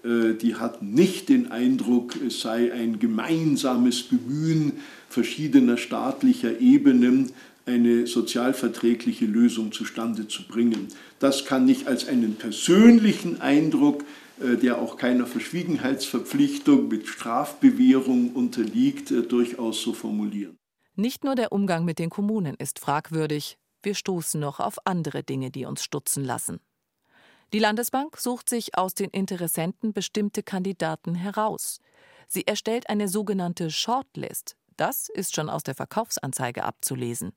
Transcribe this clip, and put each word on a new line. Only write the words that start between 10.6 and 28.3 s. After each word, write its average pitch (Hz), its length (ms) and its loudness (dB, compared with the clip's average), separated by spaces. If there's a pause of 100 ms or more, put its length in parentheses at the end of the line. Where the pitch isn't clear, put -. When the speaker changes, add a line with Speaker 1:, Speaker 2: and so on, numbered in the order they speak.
Speaker 1:
Das 139 240 2
kann 131 240 2
ich 131 180 2
als 127 220 -2
einen 113 260 0
persönlichen 196 1040 6
Eindruck, 143 640 2 (360)
äh, 123 160 2
der 120 220 2
auch - 180 -6
keiner 123 300 0
Verschwiegenheitsverpflichtung 139 1600 0
mit 110 180 -4
Strafbewährung 123 1300 2
unterliegt, 123 800 -2
äh, 120 100 0
durchaus 117 600 -2
so 117 100 -4
formulieren. 104 640 -6 (400)
Speaker 2:
Nicht 226 280 -4
nur 269 100 -2
der 240 180 -2
Umgang 185 320 -2
mit 170 140 -4
den 165 120 -4
Kommunen 208 460 -4
ist - 220 -10
fragwürdig, 151 800 -4 (260)
wir 202 120 -4
stoßen 175 440 -6
noch 143 220 -6
auf - 260 -6
andere 156 360 -4
Dinge, 131 280 -6
die 135 140 -10
uns 139 180 -10
stutzen - 420 -6
lassen. 117 360 -8 (960)
Die 214 40 0
Landesbank 233 600 -2
sucht 247 320 -6